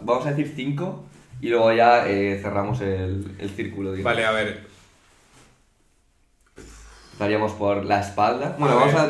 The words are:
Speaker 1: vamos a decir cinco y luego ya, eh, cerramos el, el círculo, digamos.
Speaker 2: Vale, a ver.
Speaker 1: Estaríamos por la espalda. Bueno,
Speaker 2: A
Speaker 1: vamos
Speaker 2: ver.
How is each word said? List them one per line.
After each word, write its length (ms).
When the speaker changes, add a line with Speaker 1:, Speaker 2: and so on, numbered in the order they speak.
Speaker 1:
vamos 220
a 60
decir 220
cinco 480
y 80
luego 240
ya, 360
eh, 320
cerramos 420
el, 560
el 120
círculo, 420
digamos. 220
Speaker 2:
Vale, 120
a 60
ver. 340
Speaker 1:
Estaríamos 400
por 340
la 140
espalda. 580
Bueno, 160
Speaker 2:
A 60
Speaker 1:
vamos 140
Speaker 2:
ver. 160